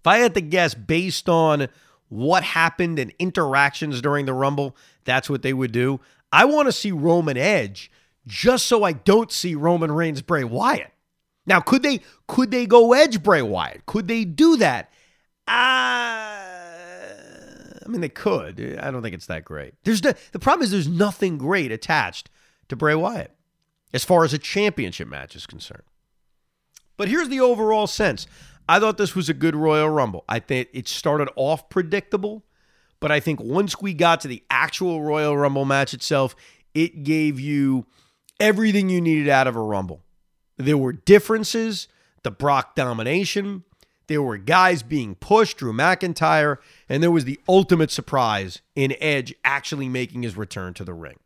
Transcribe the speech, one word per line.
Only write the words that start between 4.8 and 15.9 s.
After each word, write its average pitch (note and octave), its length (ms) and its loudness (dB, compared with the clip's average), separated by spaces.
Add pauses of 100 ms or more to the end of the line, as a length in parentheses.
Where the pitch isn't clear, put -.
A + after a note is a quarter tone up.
that's C3 260 -2
what C3+ 120 -4
they C3 120 -2
would B2+ 180 -4
do. B2+ 280 -2 (300)
I E3 140 8
wanna C#4+ 280 4
see G3+ 200 -4
Roman D#3+ 440 2
Edge C3 540 -2 (360)
just A3+ 400 0
so A3+ 180 4
I F3+ 80 2
don't G3+ 380 4
see F3 240 -4
Roman D#3+ 380 0
Reigns, D#3 300 -2
Bray D3+ 220 -2
Wyatt. E3 500 -2 (540)
Now, F3+ 140 4
could B3+ 220 2
they, C#4+ 180 0 (260)
could B3+ 240 0
they B3 160 0
go A#3 260 8
edge B3+ 300 4
Bray E3 200 4
Wyatt? F#2 440 -4
Could G#3 220 -4
they A3+ 160 -2
do C#4+ 320 4
that? C#3 340 0 (560)
Uh, - 40 -6 (2250)